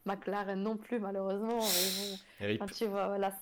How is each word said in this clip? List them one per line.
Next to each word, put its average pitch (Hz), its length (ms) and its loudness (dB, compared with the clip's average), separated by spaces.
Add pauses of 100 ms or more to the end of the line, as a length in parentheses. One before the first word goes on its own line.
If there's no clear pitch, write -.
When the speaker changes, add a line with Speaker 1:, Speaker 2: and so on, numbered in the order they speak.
Speaker 1:
McLaren 196 560 0
non 214 140 2
plus, 220 240 -2
malheureusement, 202 600 0
mais 190 500 2
bon. 190 80 -8 (100)
Speaker 2:
<laughs> - 120 -20
Et 101 80 -2
rip. - 140 2
Speaker 1:
Enfin, 202 120 -4
tu - 120 -2
vois, 196 220 0
voilà, 196 240 2 (100)